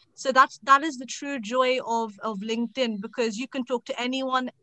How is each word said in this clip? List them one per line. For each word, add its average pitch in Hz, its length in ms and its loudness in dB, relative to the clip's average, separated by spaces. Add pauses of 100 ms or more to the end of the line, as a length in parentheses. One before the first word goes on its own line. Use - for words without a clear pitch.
(160)
So - 160 -2
that's, 262 320 6
that 277 200 8
is 294 140 -4
the 262 80 -10
true 285 340 -6
joy 254 460 2
of, 226 380 -2
of 214 160 -6
LinkedIn, 226 600 -2
because 226 380 -4
you 254 100 -8
can 262 160 -6
talk 247 220 -4
to 262 160 -6
anyone, 262 480 -2 (140)